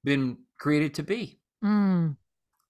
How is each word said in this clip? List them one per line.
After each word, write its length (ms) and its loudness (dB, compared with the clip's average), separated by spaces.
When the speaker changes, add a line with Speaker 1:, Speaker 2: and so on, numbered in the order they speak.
Speaker 1:
been 340 0
created 380 0
to 80 -6
be. 360 -6
Speaker 2:
Mm. 520 2